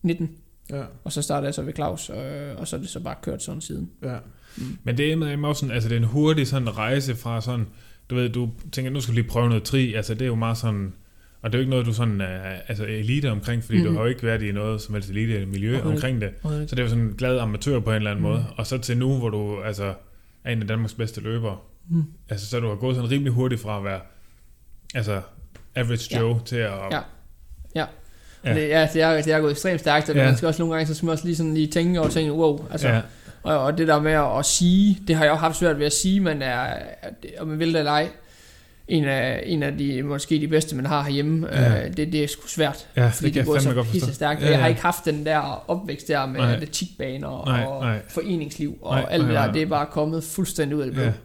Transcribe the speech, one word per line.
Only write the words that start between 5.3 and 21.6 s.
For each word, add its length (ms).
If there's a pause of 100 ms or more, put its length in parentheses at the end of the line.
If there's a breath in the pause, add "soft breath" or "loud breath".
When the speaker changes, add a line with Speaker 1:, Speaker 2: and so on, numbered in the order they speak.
Speaker 3:
også 120
sådan, 140
altså 140
det 80
er 40
en 60
hurtig 400
sådan 300
rejse 400
fra 240
sådan, 260 (440 soft breath)
du 40
ved, 140
du 200 (240)
tænker, 180
"Nu 100
skal 140
du 60
lige 80
prøve 200
noget 140
tri." 320
Altså 200
det 80
er 40
jo 80
meget 240
sådan, 340 (500 soft breath)
og 100
det 60
er 0
jo 40
ikke 80
noget, 160
du 60
sådan 280
er, 200 (280)
altså 160
elite 460
omkring, 340
fordi 140
Speaker 1:
Mhm. 80
Speaker 3:
du 60
har 80
jo 60
ikke 160
været 200
i 100
noget 280
som 140
helst 160
elite 360
miljø 260
Speaker 1:
Overhovedet 260
Speaker 3:
omkring 220
det. 60
Speaker 1:
ikke. 160
Overhovedet 200
ikke. 80
Speaker 3:
Så 60
det 40
er 40
jo 40
sådan 160
en 140
glad 200
amatør 420
på 100
en 60
eller 140
anden 140
Speaker 1:
Mhm. 80
Speaker 3:
måde. 120 (120)
Og 100
så 120
til 200
nu, 200
hvor 100
du 340
altså 320 (500 soft breath)
er 80
en 100
af 60
Danmarks 260
bedste 260
løbere. 360 (320)